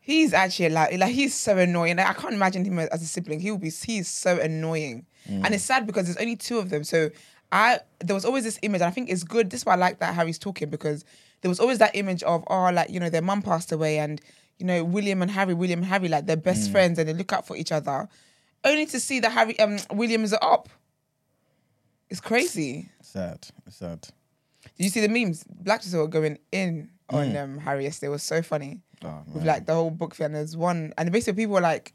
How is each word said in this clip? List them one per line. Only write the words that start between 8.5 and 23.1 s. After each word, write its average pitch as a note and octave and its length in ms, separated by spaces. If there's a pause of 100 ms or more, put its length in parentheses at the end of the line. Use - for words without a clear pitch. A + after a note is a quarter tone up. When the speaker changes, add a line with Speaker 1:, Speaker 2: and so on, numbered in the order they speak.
Speaker 1:
image, G3 180
and E3+ 60
I F3+ 40
think F3+ 180
it's F3+ 140
good. G#3 260
This B3 120
is - 40
why G3+ 80
I F3+ 40
like F3+ 220
that F3 140
Harry's E3 260
talking, F#3 300
because D3+ 360 (360)
there F#3 80
was F3+ 120
always A#3+ 160
that G#3+ 180
image F#3+ 280
of, E3 240
oh, F#3 240
like, F3 180
you F3+ 100
know, E3+ 100
their E3 120
mum G3 200
passed F3 300
away, D3+ 280
and, D3+ 200 (400)
you F3+ 60
know, F3 180
William F#3+ 380
and F3+ 100
Harry, F#3+ 220
William E3+ 260
and F#3 80
Harry, F#3 220
like, D3+ 160
they're D#3+ 120
best G3 320
Speaker 2:
Mm. - 20
Speaker 1:
friends F3+ 280
and D#3 100
they D#3+ 40
look F#3 200
out - 140
for F3 100
each E3 140
other. D3+ 360 (560)
Only D4+ 240
to C4 120
see C4 200
that A3 140
Harry, A3+ 260
um, G#3 180 (140)
William A3 320
is G3+ 100
a - 80
op. - 280 (1400)
It's F#3 120
crazy. G3 680 (120)
Speaker 2:
Sad. - 460 (200)